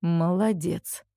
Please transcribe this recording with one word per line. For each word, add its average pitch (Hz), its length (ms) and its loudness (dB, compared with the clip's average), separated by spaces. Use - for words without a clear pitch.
Молодец 175 1040 0